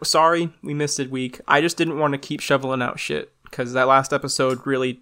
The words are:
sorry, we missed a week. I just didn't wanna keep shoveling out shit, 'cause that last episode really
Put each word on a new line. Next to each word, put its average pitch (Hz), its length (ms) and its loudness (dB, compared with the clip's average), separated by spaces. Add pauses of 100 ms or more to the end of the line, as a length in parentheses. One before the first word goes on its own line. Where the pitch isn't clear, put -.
sorry, 165 480 4 (100)
we 147 120 -8
missed 147 260 -2
a 139 60 -2
week. 127 420 -6
I 147 140 4
just 165 160 0
didn't 160 200 0
wanna 147 200 0
keep 143 240 -8
shoveling 131 400 0
out - 180 -6
shit, - 320 -6 (200)
'cause 123 200 -6
that 127 160 2
last 135 240 4
episode 135 560 -2
really 131 340 -2